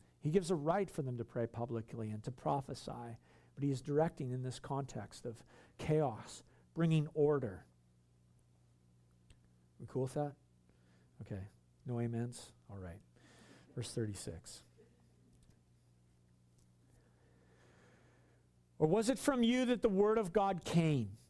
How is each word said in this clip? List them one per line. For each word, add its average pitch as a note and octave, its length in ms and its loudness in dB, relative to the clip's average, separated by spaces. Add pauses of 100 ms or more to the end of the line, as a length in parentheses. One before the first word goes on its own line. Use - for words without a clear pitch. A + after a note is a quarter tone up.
(220)
He D3+ 100 0
gives F3+ 200 4
a F#3 40 4
right E3 340 0
for - 120 -6
them B2+ 160 -4
to A#2 60 -4
pray A#2 240 -2
publicly A2+ 640 -6
and G#2+ 140 -6
to B2 80 -8
prophesy, B2+ 840 -6 (380)
but C3+ 80 -6
he C#3+ 80 2
is C3 100 -2
directing D3 500 0
in B2+ 120 -4
this B2+ 160 -8
context C3+ 640 -8
of A#2 180 -10 (340)
chaos, C#3+ 640 -2 (300)
bringing D#3+ 400 4
order. C#3 520 2 (2250)
We B2 80 -14
cool B2+ 160 -4
with C3 120 -6
that? D3 180 -4 (880)
Okay. G2 220 -10 (420)
No A#2+ 140 -4
amens? A#2 520 -4 (180)
All G2 80 -14
right. F2+ 220 -12 (760)
Verse A#2+ 160 -6
thirty-six. G2+ 720 -6 (4000)
"Or D#3 100 6
was G#3 220 4
it C4 100 2
from C4 220 2
you B3 240 6
that A#3+ 160 2
the A#3 60 6
word G#3 300 4
of F#3+ 160 0
God G3 320 2
came? D3+ 460 2 (180)